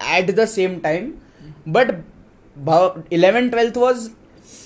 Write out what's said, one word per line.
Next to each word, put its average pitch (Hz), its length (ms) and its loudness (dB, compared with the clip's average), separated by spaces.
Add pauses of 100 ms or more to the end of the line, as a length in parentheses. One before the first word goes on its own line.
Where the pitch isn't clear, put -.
at 175 340 0
the 220 100 2
same 185 360 -2
time. 185 400 -4 (440)
But 190 360 0 (560)
bha-, 160 540 0
eleven, 202 400 2
twelfth 233 260 0
was, 240 320 0 (560)